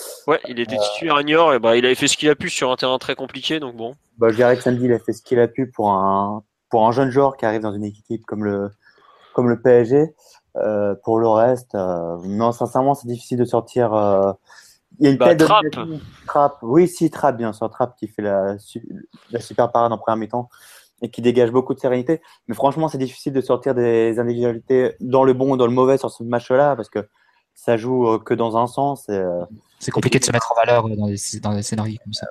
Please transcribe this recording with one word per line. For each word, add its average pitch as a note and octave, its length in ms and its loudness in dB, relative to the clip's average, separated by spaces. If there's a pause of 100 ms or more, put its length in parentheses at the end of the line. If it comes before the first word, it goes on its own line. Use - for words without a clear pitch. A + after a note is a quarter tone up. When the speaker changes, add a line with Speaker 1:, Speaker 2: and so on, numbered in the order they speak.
(280)
Speaker 1:
Ouais, D3 200 0
il A#2+ 120 -8
était A#2 180 -4
Speaker 2:
Euh, G#2 140 0
Speaker 1:
titulaire D3+ 240 -2
à C#3+ 80 2
Niort, D#3 300 4
et A#2+ 60 2
bah, A2+ 180 4
il B2 80 2
avait B2+ 100 2
fait C#3+ 120 0
ce - 100 0
qu'il D3+ 120 0
a C#3+ 60 4
pu F3+ 140 -8
sur B2+ 220 -2
un B2+ 40 -2
terrain C3 240 -2
très C3+ 160 -6
compliqué, C3+ 440 -8
donc B2 160 -10
bon. A#2 200 -12 (220)
Speaker 2:
Bah, A2+ 120 2
je A2 60 0
dirais B2 200 4
que B2 60 -4
samedi, B2 240 0
il B2 80 4
a A2 60 0
fait A2+ 140 -6
ce - 100 -20
qu'il A#2+ 160 0
a A#2+ 80 4
pu B2 240 -6
pour G#2 200 -2
un, G2 520 -2 (260)
pour A2 160 2
un A#2 60 4
jeune C3 180 0
joueur C3+ 280 2
qui - 80 -4
arrive A2 160 -2
dans G#2+ 120 -6
une G#2 120 -8
équipe G#2+ 400 -12
comme G#2+ 180 -8
le, G2+ 260 -4 (640)
comme B2 160 0
le A#2 100 0
P B2+ 100 2
S A#2+ 200 6
G. D3 240 2 (440)
Euh, G#2 460 0
pour A2+ 160 2
le A2+ 80 2
reste, A#2 480 2
euh, F2 480 -4
non, A2 300 -2
sincèrement, C3 400 0
c'est A#2+ 160 -10
difficile A#2+ 280 -8
de A#2+ 60 2
sortir, A#2 500 -2
euh, G2 380 2 (680)
il C#3+ 60 4
y C#3 40 6
a - 20 6
une C3 60 2
Speaker 1:
Bah, B2 100 4
Speaker 2:
tête C3+ 140 6
de - 40 6
Speaker 1:
Trapp. G3+ 200 4 (640)
Speaker 2:
Trapp. C#3+ 340 0
Oui, D3+ 260 4
si, E3 220 -2
Trapp, C3+ 260 0
bien A2+ 160 -4
sûr. A2 180 -6
Trapp - 300 -6
qui G#2+ 80 -8
fait - 140 -12
la G2+ 360 -2
su-, A2+ 300 -16 (440)
la A#2 100 -6
super A#2 320 -2
parade A#2 180 2
en A2 60 -4
première A2 180 -4
mi-temps A#2 320 -6 (540)
et A#2 100 -8
qui - 100 -14
dégage A#2+ 300 4
beaucoup B2+ 220 0
de - 80 -18
sérénité. B2+ 400 -2 (260)
Mais A#2 80 -8
franchement, D3 320 0
c'est C#3+ 100 -8
difficile C3 360 -8
de C3 80 0
sortir B2 340 -2
des A#2 420 2
individualités A#2+ 840 0
dans C3 240 2
le C3 80 6
bon C3+ 180 0
ou C3 60 0
dans B2 100 4
le A#2+ 60 0
mauvais B2+ 240 4
sur B2 120 -4
ce - 140 -16
match-là B2+ 540 0
parce G#2+ 120 -10
que G#2 160 -6 (480)
ça - 220 -2
joue, B2 320 0
euh, A2 120 2
que A2+ 140 -4
dans A2+ 220 -2
un A#2+ 120 0
sens. C#3 420 -6
Et, - 20 -6
euh, F2+ 320 -4 (360)
Speaker 3:
C'est - 120 -10
compliqué - 240 0
Speaker 2:
et C3+ 60 4
Speaker 3:
de - 40 -4
se - 60 -2
mettre A#2 220 -2
en - 20 -10
valeur A#2 320 2
dans G#2 200 -4
des, G2+ 100 -4 (240)
dans G#2 120 -4
des G2+ 100 -4
scénarios G#2+ 380 -6
comme G#2+ 120 -16
ça. - 180 -12